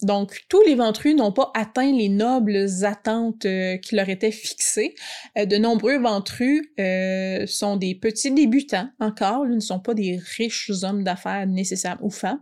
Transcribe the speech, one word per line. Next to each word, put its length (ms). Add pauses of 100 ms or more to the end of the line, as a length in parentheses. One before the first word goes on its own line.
Donc, 480
tous 140
les 100
ventrus 400
n'ont 180
pas 220
atteint 380
les 180
nobles 560 (180)
attentes, 640
euh, 320
qui 180
leur 140
étaient 220
fixées. 640 (420)
Euh, 80
de 120
nombreux 420
ventrus, 640 (160)
euh, 640
sont 300
des 180
petits 380
débutants 580 (100)
encore, 460
ils 80
ne 60
sont 200
pas 140
des 260 (180)
riches 340 (100)
hommes 220
d'affaires 420
nécessairement, 580
ou 60
femmes 320